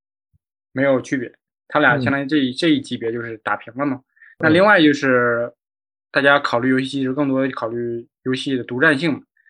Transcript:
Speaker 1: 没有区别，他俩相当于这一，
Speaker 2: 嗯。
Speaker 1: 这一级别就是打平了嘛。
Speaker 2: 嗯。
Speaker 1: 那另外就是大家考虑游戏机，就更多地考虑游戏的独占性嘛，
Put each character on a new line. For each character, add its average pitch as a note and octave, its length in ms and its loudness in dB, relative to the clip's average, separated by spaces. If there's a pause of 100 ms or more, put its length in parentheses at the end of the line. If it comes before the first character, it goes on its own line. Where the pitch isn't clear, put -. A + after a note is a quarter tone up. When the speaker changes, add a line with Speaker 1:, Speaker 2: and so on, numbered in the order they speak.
(720)
Speaker 1:
没 C3 100 -4
有 C3+ 200 2
区 C3+ 160 -6
别， A#2 120 -8 (380)
他 D3+ 140 0
俩 B2+ 180 4
相 B2+ 100 -2
当 C#3 140 -2
于 - 20 -6
这 D3 120 0
一， C3 140 0
Speaker 2:
嗯。 B2 60 -10
Speaker 1:
这 E3+ 120 0
一 C#3+ 100 2
级 A#2+ 160 -8
别 A2+ 160 -6
就 A#2 100 -6
是 A#2 180 -10
打 G#2 180 -4
平 - 180 -20
了 C3+ 100 -4
嘛。 C3+ 120 -2
Speaker 2:
嗯。 - 60 -20 (360)
Speaker 1:
那 E3 100 2
另 E3+ 140 4
外 G3+ 180 4
就 D3+ 120 6
是 B2 580 0 (580)
大 C#3+ 120 -2
家 C#3+ 180 6
考 B2+ 200 -2
虑 B2+ 100 0
游 C3 100 2
戏 C3+ 80 -2
机， C3+ 160 -4
就 C3 100 -2
更 C#3+ 140 -2
多 C3+ 180 0
地 C3 60 -4
考 A#2 160 -6
虑 A#2 400 -6 (160)
游 B2+ 100 -2
戏 C3+ 220 -4
的 A#2+ 80 -2
独 B2 160 -6
占 D3 180 4
性 D#3 140 -2
嘛， - 80 -4 (300)